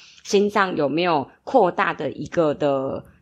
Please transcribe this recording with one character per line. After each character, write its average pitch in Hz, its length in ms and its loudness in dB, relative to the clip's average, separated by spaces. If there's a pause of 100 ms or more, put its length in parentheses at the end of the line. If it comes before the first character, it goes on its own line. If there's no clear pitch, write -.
(240)
心 202 240 2
脏 196 280 0
有 147 120 0
没 151 140 -2
有 160 260 0 (160)
扩 196 280 4
大 175 240 0
的 143 160 -6
一 - 160 -10
个 156 260 0
的 139 500 -2 (180)